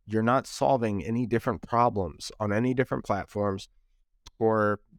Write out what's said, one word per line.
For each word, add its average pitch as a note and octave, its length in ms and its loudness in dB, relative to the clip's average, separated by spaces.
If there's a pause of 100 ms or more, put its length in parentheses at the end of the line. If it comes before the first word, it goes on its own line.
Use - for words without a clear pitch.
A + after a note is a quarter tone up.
you're A2 180 0
not B2 240 2
solving A#2 560 0
any A#2 220 -2
different A2+ 360 -2
problems G#2+ 760 0
on G#2 140 0
any A#2+ 200 2
different B2+ 300 -2
platforms G2+ 680 -4 (680)
or G#2+ 400 2 (200)